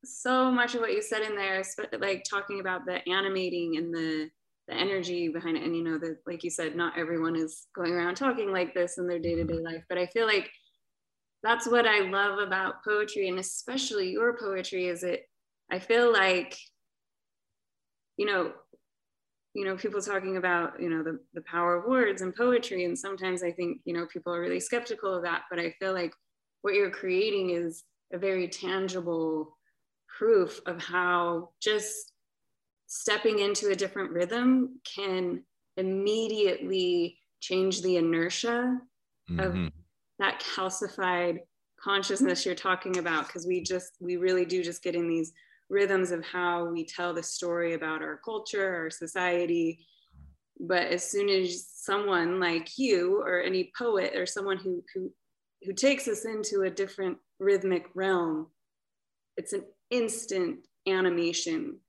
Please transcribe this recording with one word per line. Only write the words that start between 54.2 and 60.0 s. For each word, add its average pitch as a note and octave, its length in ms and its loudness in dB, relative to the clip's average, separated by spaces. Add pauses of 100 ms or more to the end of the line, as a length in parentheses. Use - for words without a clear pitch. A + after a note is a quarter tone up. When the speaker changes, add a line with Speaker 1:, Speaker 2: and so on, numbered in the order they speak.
Speaker 1:
someone G3 320 -2
who, F#3 240 -4 (120)
who, F#3+ 180 -6 (520)
who F#3+ 80 -6
takes C#4 340 2
us G#3+ 180 -4
into G#3 380 -2
a F#3 80 0
different F#3+ 480 -6 (220)
rhythmic F#3+ 540 2
realm, F3 520 0 (880)
it's - 160 -8
an G3 120 -4 (260)
instant A3 680 0 (260)